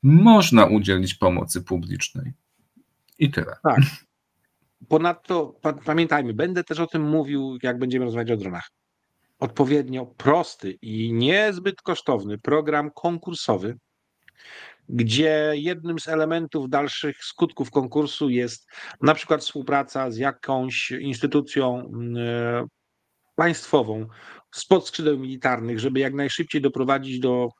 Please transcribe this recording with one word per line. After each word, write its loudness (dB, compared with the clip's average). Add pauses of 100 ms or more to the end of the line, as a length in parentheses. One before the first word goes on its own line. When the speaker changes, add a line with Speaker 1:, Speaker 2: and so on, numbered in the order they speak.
Speaker 1:
można 10
udzielić 2
pomocy 0
publicznej. -8 (880)
I 2
tyle. -6
Speaker 2:
Tak. 4 (1080)
Ponadto 0
pa-, -2
pamiętajmy, 0
będę -2
też -6
o 0
tym -4
mówił, -2
jak -2
będziemy -2
rozmawiać -4
o 2
dronach. -10 (680)
Odpowiednio -2
prosty -2
i -4
niezbyt 0
kosztowny -4
program -2
konkursowy, -4 (1120)
gdzie 2
jednym -6
z -12
elementów -2
dalszych -4
skutków -4
konkursu -2
jest -4 (360)
na 4
przykład -2
współpraca -4
z -10
jakąś -4
instytucją, -2
mm, -8
e, -4 (680)
państwową, 0 (480)
spod 2
skrzydeł 0
militarnych, -4
żeby 0
jak -2
najszybciej -4
doprowadzić -2
do 0 (120)